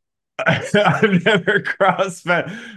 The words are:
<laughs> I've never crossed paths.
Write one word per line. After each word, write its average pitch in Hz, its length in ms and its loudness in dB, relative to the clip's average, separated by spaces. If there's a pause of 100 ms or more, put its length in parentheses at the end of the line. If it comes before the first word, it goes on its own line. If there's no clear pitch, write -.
(140)
<laughs> - 320 -10
I've 185 760 2
never 208 380 2
crossed 202 640 -2
paths. 170 260 -2 (240)